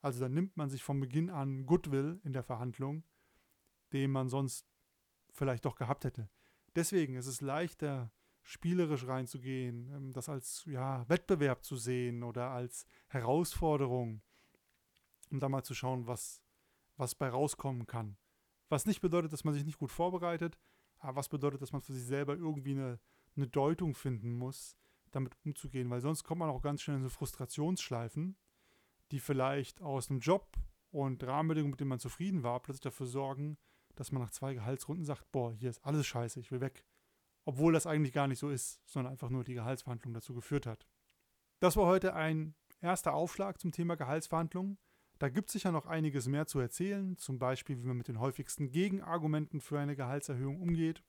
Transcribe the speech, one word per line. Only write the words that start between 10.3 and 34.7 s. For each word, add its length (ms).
ja, 440
Wettbewerb 540
zu 120
sehen 480
oder 280
als 340
Herausforderung, 1120
um 100
da 100
mal 140
zu 100
schauen, 340
was, 340
was 180
bei 140
rauskommen 580
kann. 300
Was 160
nicht 160
bedeutet, 320
dass 100
man 100
sich 120
nicht 140
gut 120
vorbereitet, 680
aber 180
was 120
bedeutet, 320
dass 100
man 100
für 120
sich 100
selber 320
irgendwie 360
eine, 280
eine 120
Deutung 480
finden 420
muss, 400
damit 220
umzugehen, 460
weil 120
sonst 220
kommt 160
man 100
auch 120
ganz 200
schnell 160
in 60
so 60
Frustrationsschleifen, 1300
die 80
vielleicht 640
aus 280
einem 100
Job 360
und 340
Rahmenbedingungen, 480
mit 80
denen 100
man 100
zufrieden 440
war, 180
plötzlich 200
dafür 240
sorgen, 520
dass 160
man 100
nach 100
zwei 220
Gehaltsrunden 520